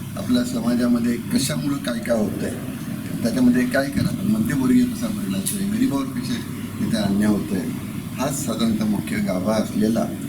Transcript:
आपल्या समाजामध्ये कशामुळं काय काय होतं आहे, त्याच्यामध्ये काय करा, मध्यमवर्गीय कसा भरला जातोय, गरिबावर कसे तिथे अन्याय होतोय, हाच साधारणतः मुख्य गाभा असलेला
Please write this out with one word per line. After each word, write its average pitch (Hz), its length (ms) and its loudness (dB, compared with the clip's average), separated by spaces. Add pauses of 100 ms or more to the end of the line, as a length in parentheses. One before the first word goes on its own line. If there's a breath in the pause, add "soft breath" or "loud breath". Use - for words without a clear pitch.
(160)
आपल्या 123 280 2
समाजामध्ये 120 720 2
कशामुळं 135 600 0
काय 120 220 -4
काय 117 200 0
होतं 101 280 0
आहे, - 80 -4 (680)
त्याच्यामध्ये 123 420 4
काय 135 220 0
करा, - 360 0
मध्यमवर्गीय 123 640 4
कसा 110 220 -2
भरला 101 320 -2
जातोय, 101 300 -2
गरिबावर 135 360 0
कसे 123 300 -4 (460)
तिथे - 160 0
अन्याय 101 340 2
होतोय, - 280 0 (600)
हाच - 280 -2
साधारणतः 113 380 0
मुख्य 107 320 0
गाभा 98 380 0
असलेला 110 500 2 (240)